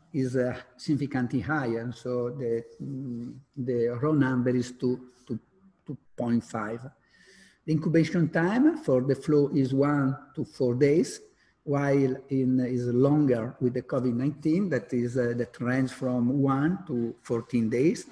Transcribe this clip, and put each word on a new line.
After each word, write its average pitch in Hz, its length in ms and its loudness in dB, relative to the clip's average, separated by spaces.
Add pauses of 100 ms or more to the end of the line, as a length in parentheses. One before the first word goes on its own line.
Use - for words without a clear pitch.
(120)
is, 131 240 -2
uh, 123 220 0 (180)
significantly 135 640 -2
higher. 120 520 -4
So 123 400 -6
the, 117 320 -4 (180)
mm, 127 540 -10 (200)
the 120 340 0 (120)
raw 151 120 2
number 131 360 2
is 123 220 0
two, 127 380 -4 (180)
two, 113 120 -6 (460)
two 147 100 -12 (220)
point 117 260 0
five. 110 360 -6 (840)
The 160 100 -2
incubation 160 560 2
time 240 480 2
for 131 240 2
the 135 120 2
flu 143 400 2
is 131 180 2
one 135 460 2 (180)
to 139 100 -4
four 123 280 0
days, 143 460 2 (440)
while 139 520 2 (140)
in, 127 300 2
is 123 280 -2
longer 127 760 2
with 123 140 0
the 123 80 -4
covid 127 320 -2
nineteen, 156 540 0
that 127 220 -4
is, 120 240 -2
uh, 120 220 0
the 120 80 -2
trends 127 460 -2
from 127 500 0
one 139 460 2
to 117 340 -4
fourteen 117 480 -2
days. 139 420 0